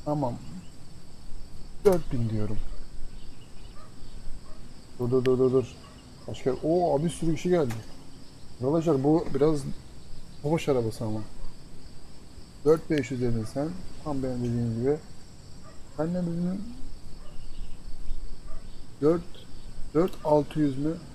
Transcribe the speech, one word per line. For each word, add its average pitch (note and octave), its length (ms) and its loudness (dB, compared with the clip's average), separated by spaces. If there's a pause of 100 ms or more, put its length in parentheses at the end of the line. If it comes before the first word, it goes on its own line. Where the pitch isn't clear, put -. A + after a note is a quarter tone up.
Tamam. D3 300 0 (1500)
Dört F3+ 280 6
bin A#2 180 2
diyorum. G#2+ 280 4 (2500)
Dur, A#2+ 120 0
dur, B2+ 140 6
dur, B2+ 140 6
dur, B2+ 140 6
dur. B2+ 140 4 (640)
Başka, - 240 -2
oo, D#3+ 520 2
bir E3+ 60 2
sürü D#3+ 240 0
kişi F3+ 140 -2
geldi. D3+ 260 4 (880)
Arkadaşlar, D3 440 2
bu D#3 300 4
biraz D3 260 4 (840)
savaş D3+ 260 2
arabası A#2 360 0
ama. A2 160 -2 (1400)
Dört D#3+ 260 4
beş C#3 200 2
yüz B2+ 100 -2
dedin A2+ 340 2
sen. C#3+ 140 0 (360)
Tam C#3 180 -2
benim B2+ 160 -2
dediğim A#2 420 0
gibi. C#3 160 2 (1000)
Ben E3 160 0
ne F3+ 80 0
dedim? F3 400 -2 (2500)
Dört, E3+ 460 2 (480)
dört F3+ 180 4 (120)
altı D3+ 360 4
yüz C#3 180 2
mü? D#3 180 0 (180)